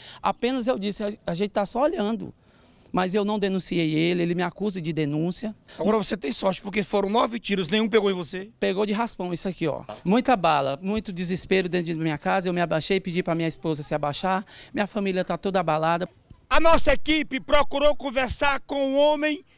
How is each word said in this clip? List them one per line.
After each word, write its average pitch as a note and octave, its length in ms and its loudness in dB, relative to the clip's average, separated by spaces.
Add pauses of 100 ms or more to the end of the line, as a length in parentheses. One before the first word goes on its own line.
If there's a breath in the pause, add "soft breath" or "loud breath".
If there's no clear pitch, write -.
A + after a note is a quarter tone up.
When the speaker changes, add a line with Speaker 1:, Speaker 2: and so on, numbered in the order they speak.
(200 loud breath)
Speaker 1:
Apenas A#3+ 460 -2
eu B3+ 100 0
disse: G3+ 280 -4
"A, G#3 80 -4 (160)
a F3 40 -2
gente G3 180 -2
tá G3+ 140 0
só A#3 180 -2
olhando." A3 520 -2 (560 soft breath)
Mas F3+ 220 -2
eu G#3 100 2
não G#3 160 0
denunciei F3+ 560 0
ele, E3+ 280 2
ele E3+ 120 0
me F3+ 80 -2
acusa F#3 380 -4
de D#3+ 140 -4
denúncia. D#3 600 -2 (240 loud breath)
Speaker 2:
Agora G#3 200 2
você G#3 180 0
tem C4 160 -6
sorte, F#3+ 300 -2
porque G3+ 200 -2
foram G3 280 0
nove A#3 280 2
tiros, F#3+ 300 -2
nenhum G#3+ 180 2
pegou G3+ 240 4
em F#3+ 40 0
você? F#3 440 -8
Speaker 1:
Pegou G3 280 0
de G#3 80 -2
raspão, G3+ 360 -4
isso F3 160 -6
aqui, F3 200 -4
ó. C3 180 -4 (180)
Muita A#3+ 320 4
bala, D3 460 2
muito G#3 320 -4
desespero F#3 560 0
dentro E3+ 240 -2
de D#3 80 -4
minha D#3+ 160 0
casa, F#3 320 0
eu F3 60 0
me F3 80 0
abaixei, E3+ 360 0
pedi F3+ 240 -2
pra E3+ 120 -2
minha E3 120 -2
esposa D#3 360 -4
se D#3 120 -4
abaixar, D3+ 480 -2 (300 loud breath)
minha G#3 140 -2
família F#3+ 360 -2
tá F3 140 -4
toda F#3+ 240 -2
abalada. D#3+ 480 0 (400)
Speaker 2:
A C#4 100 6
nossa D4+ 360 6
equipe C#4+ 440 0
procurou C#4+ 560 2
conversar C4 640 -2
com C#4 320 -2
um C4+ 40 0
homem D4+ 480 2 (140 soft breath)